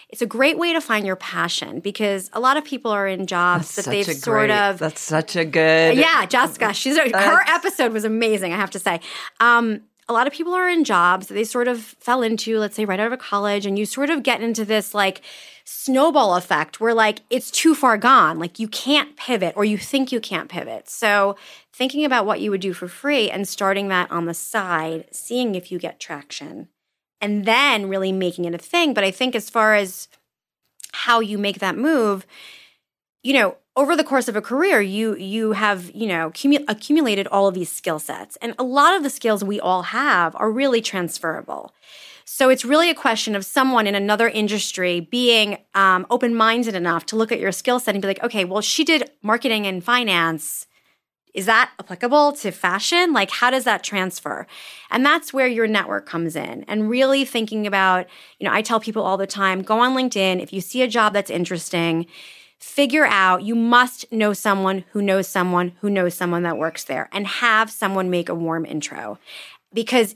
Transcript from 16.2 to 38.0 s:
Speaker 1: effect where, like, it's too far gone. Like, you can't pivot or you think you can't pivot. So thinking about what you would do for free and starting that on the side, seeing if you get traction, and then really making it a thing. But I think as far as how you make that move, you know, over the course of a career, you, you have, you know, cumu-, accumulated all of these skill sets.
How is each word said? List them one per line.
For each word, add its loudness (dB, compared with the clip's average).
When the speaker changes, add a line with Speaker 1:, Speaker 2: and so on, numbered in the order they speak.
Speaker 1:
effect -2
where, 2
like, 2
it's -2
too 4
far 4
gone. 4
Like, -8
you -4
can't -2
pivot -2
or 0
you 0
think -2
you -2
can't -6
pivot. -12
So 2
thinking -2
about 2
what 0
you -2
would -2
do -4
for -10
free -2
and -6
starting -2
that 0
on -4
the -4
side, -4
seeing -4
if -8
you -6
get -10
traction, -14
and -2
then 2
really -2
making -2
it -4
a -8
thing. 0
But 0
I 0
think -2
as -6
far 4
as -2
how 2
you -4
make -2
that -2
move, 0
you -2
know, 2
over 4
the 2
course 0
of -4
a -4
career, 2
you, -2
you -2
have, -2
you -4
know, -2
cumu-, 2
accumulated 0
all 4
of 0
these -6
skill -4
sets. -12